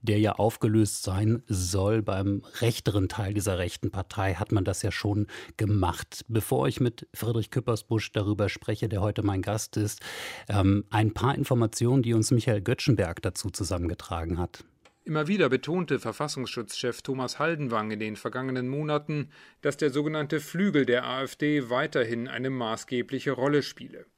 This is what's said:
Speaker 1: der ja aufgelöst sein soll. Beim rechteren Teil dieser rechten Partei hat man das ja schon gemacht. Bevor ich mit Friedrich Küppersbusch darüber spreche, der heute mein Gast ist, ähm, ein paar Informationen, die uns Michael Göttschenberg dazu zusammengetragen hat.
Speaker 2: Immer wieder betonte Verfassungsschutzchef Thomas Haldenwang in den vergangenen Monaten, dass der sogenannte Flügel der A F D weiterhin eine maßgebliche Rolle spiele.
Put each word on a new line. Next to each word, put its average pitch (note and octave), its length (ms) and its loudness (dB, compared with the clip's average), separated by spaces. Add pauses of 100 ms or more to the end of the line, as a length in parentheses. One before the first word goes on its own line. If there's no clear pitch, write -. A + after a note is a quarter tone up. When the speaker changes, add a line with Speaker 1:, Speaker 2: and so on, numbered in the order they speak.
Speaker 1:
der G#2 160 4
ja G#2 140 4
aufgelöst G#2+ 720 2
sein G#2+ 420 0
soll. G2 560 2
Beim G2 400 0 (180)
rechteren G#2 480 2
Teil G2+ 240 -2
dieser G2 260 0
rechten F2+ 340 -4
Partei G2 420 -2
hat G#2 160 -4
man G2 140 2
das - 180 -2
ja G2+ 80 0
schon G#2 380 -2 (280)
gemacht. G2 720 0
Bevor B2+ 400 0
ich - 140 -2
mit A#2+ 340 0
Friedrich A2+ 380 -2
Küppersbusch A2+ 580 0
darüber G#2 380 0
spreche, - 400 -4
der G2 120 -2
heute G#2 220 0
mein G2 180 2
Gast G#2 360 -4
ist, G#2 240 -2 (480)
ähm, G2 420 6
ein A2 240 4
paar C3+ 220 2
Informationen, B2 680 4
die A#2 100 2
uns A2 200 4
Michael G#2+ 280 4
Göttschenberg G2 600 2
dazu F#2+ 260 -4
zusammengetragen E2+ 880 -4
hat. - 280 -6 (400)
Speaker 2:
Immer D3+ 240 -2
wieder F#3 200 4
betonte D3 520 0
Verfassungsschutzchef A#2+ 1000 -6
Thomas C3 360 -6
Haldenwang B2+ 540 -2
in G#2+ 80 -6
den A2 160 -6
vergangenen B2+ 520 -4
Monaten, D3 600 -4 (320)
dass C#3+ 160 -2
der D3+ 140 2
sogenannte D3+ 500 -2
Flügel E3 460 2
der B2 180 4
A B2+ 180 -2
F - 140 -8
D D3 340 0
weiterhin B2 560 0
eine C3 240 -4
maßgebliche B2 800 -4
Rolle C3+ 320 2
spiele. - 440 -12 (120)